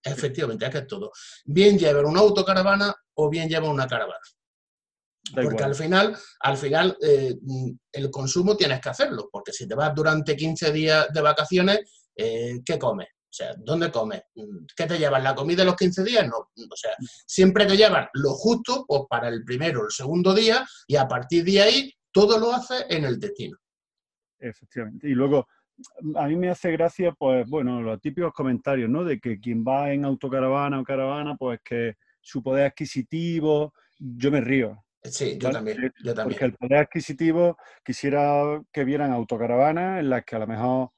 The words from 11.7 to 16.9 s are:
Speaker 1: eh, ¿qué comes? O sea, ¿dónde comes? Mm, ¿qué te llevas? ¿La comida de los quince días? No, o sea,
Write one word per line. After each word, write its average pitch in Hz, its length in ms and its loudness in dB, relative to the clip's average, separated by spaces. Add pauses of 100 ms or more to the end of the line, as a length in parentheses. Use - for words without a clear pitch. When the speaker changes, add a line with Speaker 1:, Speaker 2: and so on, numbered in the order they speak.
Speaker 1:
eh, 117 500 -4
¿qué 156 120 -2
comes? 107 300 -4
O - 280 -20
sea, - 220 -8
¿dónde 151 340 -2
comes? 107 300 -4 (140)
Mm, 92 300 -16 (100)
¿qué 165 100 -4
te 165 140 -4
llevas? 139 240 2
¿La 135 100 0
comida 170 300 0
de - 20 6
los 180 100 4
quince 185 280 0
días? 214 240 2
No, 117 120 -6
o - 360 -18
sea, 110 240 -6